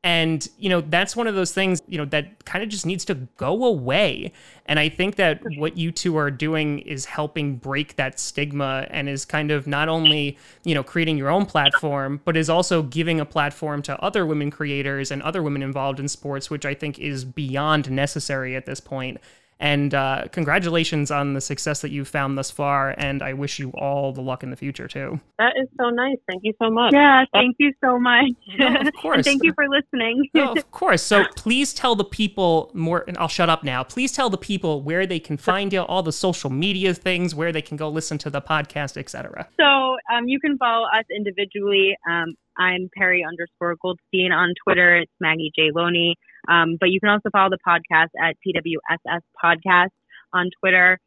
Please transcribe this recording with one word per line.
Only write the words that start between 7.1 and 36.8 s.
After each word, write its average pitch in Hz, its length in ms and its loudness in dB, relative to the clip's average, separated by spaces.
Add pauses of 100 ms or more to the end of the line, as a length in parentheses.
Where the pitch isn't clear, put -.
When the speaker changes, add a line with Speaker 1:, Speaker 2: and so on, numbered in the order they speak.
Speaker 1:
break 139 400 -6
that 131 220 -4
stigma 143 720 -4
and 139 180 -6
is 139 180 -6
kind 151 240 -2
of 143 160 -2
not 147 240 0
only, 151 480 -2 (260)
you 170 100 0
know, 139 80 -2
creating 160 360 -2
your 139 100 -4
own 190 160 0
platform, 143 800 -2
but 160 120 0
is 156 120 0
also 170 340 2
giving 156 380 -2
a 147 60 -4
platform 147 560 -4
to - 180 -8
other 202 240 0
women 147 260 -2
creators 139 600 -4
and 139 100 -6
other 165 220 -4
women 143 200 -2
involved 135 380 -4
in 143 80 -4
sports, 139 400 -8
which 151 160 -8
I 143 80 -4
think 143 260 -8
is 135 280 -8
beyond 139 640 0
necessary 135 680 -4
at 131 80 -8
this 131 160 -10
point. 131 380 -10 (420)
And, 143 320 2
uh, 135 380 -2
congratulations 165 800 0
on 143 240 -2
the 135 60 -4
success 143 400 -6
that 147 100 -8
you've 143 160 -6
found 139 320 -2
thus 135 100 -6
far, 139 480 0
and 139 280 -4
I 135 80 -6
wish 139 260 -6
you 135 120 -8
all 139 420 -2
the 131 80 -10
luck 131 240 -6
in 131 60 -10
the - 60 -10
future, - 300 -10
too. - 320 -8 (220)
Speaker 2:
That 240 200 2
is 262 60 -2 (100)
so 240 140 0
nice. 254 260 -2 (120)
Thank 185 160 -8
you 214 80 0 (100)
so 226 80 2
much. 233 220 6
Speaker 3:
Yeah, 277 320 8
Speaker 2:
That - 80 -4
Speaker 3:
thank 254 260 4
you 285 140 4 (100)
so 254 160 4
much. 247 280 6 (300)
Speaker 1:
No, 262 120 4
of 240 80 4
Speaker 3:
<laughs> 277 60 2
And 294 120 0
Speaker 1:
course. 285 320 0
Speaker 3:
thank 277 160 4
you 330 120 4
for 285 140 0
listening. 269 640 0
Speaker 1:
No, 269 200 0
of 285 180 -4
course. 269 320 2
So 202 220 4 (100)
please 254 400 0
tell 240 220 2
the 196 80 0
people 175 680 0
more, 165 360 -2
and 175 100 -10
I'll 170 80 0
shut 170 240 2
up 160 140 0
now. 127 180 -2
Please 254 300 -4
tell 254 180 0
the 185 80 -2
people 170 420 -2
where 165 260 -2
they 180 120 -4
can 151 180 -6
find 190 360 0
you, 190 80 0
all 180 240 -2
the 156 80 -2
social 175 380 -2
media 185 440 0